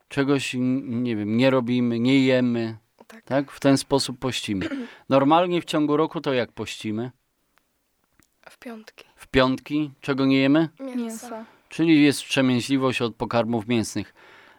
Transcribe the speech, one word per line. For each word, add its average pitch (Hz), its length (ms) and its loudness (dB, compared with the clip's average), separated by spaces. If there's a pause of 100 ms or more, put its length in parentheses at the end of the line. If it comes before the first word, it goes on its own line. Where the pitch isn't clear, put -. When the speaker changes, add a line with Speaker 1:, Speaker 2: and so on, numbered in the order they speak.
Speaker 1:
czegoś, 139 460 0
n-, 127 480 -2
nie 120 140 -2
wiem, 104 200 -2
nie 131 140 4
robimy, 123 500 0
nie 131 260 4
jemy, 120 500 0 (300)
Speaker 2:
Tak. - 180 -20
Speaker 1:
tak? 139 260 -2
W - 100 -20
ten 139 180 4
sposób 135 400 -2
pościmy. 107 500 -4 (200)
<clears throat> - 200 -18
Normalnie 160 540 4
w - 20 -16
ciągu 151 320 0
roku 156 240 -2
to 147 120 -2
jak 120 200 -2
pościmy? 110 580 -8 (1400)
Speaker 2:
W - 80 -20
piątki. - 460 -20 (120)
Speaker 1:
W - 100 -20
piątki? 135 640 0 (100)
Czego 135 260 -2
nie 135 120 4
jemy? 147 300 4 (120)
Speaker 2:
Mięsa. 262 160 -10
Speaker 3:
Mięsa. 226 480 -10 (240)
Speaker 1:
Czyli 160 360 2
jest 139 180 2
wstrzemięźliwość 131 800 0
od 113 140 -2
pokarmów 113 520 -2
mięsnych. 110 460 -2 (440)